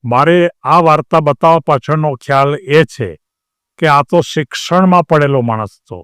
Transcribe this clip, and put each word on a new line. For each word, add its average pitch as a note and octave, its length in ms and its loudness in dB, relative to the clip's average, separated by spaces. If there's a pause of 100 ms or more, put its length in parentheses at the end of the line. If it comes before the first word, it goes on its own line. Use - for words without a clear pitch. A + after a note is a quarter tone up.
મારે D#3+ 460 0 (140)
આ D#3+ 180 2
વાર્તા D#3+ 380 0
બતાવવા D#3+ 400 0
પાછળનો D3+ 560 -2
ખ્યાલ C#3 400 -2 (140)
એ D3+ 160 4
છે G#2 240 -10 (680)
કે E3 80 -2
આ C#3+ 160 2
તો F3 180 0
શિક્ષણમાં F3+ 840 -2
પડેલો C#3+ 380 0
માણસ A2 320 -6
હતો - 300 -20